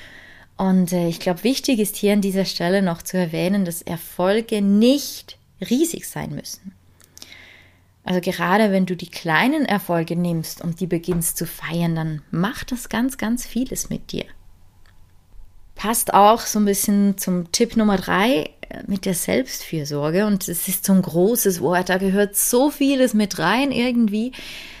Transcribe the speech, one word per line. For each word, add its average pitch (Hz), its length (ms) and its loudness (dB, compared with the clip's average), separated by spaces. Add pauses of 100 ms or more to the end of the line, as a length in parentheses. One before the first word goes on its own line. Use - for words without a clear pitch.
(580)
Und, 185 340 2
äh, 175 160 0
ich 165 120 -4
glaub, 175 240 -2
wichtig 262 360 0
ist 208 160 0
hier 202 180 2
an 208 80 2
dieser 190 240 0
Stelle 185 380 0
noch 170 180 -2
zu - 160 -6
erwähnen, 180 480 0
dass 170 160 -8
Erfolge 202 800 -2
nicht 214 800 2 (200)
riesig 262 480 -2
sein 151 280 -8
müssen. - 400 -14 (1300)
Also 180 140 0
gerade 185 540 2
wenn 190 120 4
du 180 120 -4
die 175 120 -12
kleinen 220 540 0
Erfolge 170 540 0
nimmst 170 420 -2
und 170 220 -6
die 185 60 -4
beginnst 170 500 -2
zu 170 80 -4
feiern, 165 500 -2
dann 160 260 -4 (100)
macht 180 420 -4
das 240 160 -8
ganz, 247 280 -2
ganz 226 300 -4
vieles - 420 -4
mit - 220 -8
dir. - 140 -6 (1500)
Passt - 380 -2
auch 214 280 8
so - 180 -2
ein 208 60 4
bisschen 202 520 2
zum 180 360 -4
Tipp 233 240 2
Nummer 208 180 4
drei, 190 540 0 (180)
äh, - 200 -16
mit 196 180 -4
der 190 80 0
Selbstfürsorge. 160 1120 -2
Und 202 240 -2
es - 180 -4
ist - 160 -4
so - 80 2
ein 190 100 6
großes 180 600 2
Wort, 180 260 2
da 185 100 2
gehört 196 380 0
so 254 360 2
vieles 269 420 2
mit 208 260 0
rein 226 320 2
irgendwie, 233 640 0 (460)